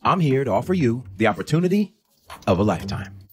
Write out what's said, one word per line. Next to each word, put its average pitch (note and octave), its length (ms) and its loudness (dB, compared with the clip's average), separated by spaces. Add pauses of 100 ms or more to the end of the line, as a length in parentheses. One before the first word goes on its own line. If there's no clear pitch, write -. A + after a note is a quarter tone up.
I'm C#3 140 2
here C#3 240 2
to C3 80 -2
offer C3 240 0
you B2+ 300 0 (120)
the - 120 2
opportunity F3 680 0 (520)
of F#2+ 120 4
a G2 60 2
lifetime. G2 540 -4 (140)